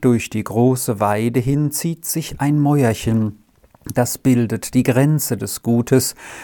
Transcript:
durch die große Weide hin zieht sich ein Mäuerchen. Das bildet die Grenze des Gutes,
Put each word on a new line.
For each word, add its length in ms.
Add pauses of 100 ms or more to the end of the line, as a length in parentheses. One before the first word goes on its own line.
durch 300
die 120
große 560
Weide 400
hin 320
zieht 360
sich 340
ein 180
Mäuerchen. 800 (560)
Das 220
bildet 580
die 100
Grenze 520
des 260
Gutes, 520 (300)